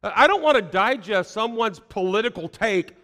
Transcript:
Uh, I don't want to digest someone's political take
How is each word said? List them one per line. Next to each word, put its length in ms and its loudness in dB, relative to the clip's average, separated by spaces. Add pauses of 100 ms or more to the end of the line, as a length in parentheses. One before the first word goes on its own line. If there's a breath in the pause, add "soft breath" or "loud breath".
Uh, 120 -6
I 120 6
don't 160 2
want 140 4
to 60 2
digest 680 -2
someone's 500 -4
political 680 -4
take 580 -2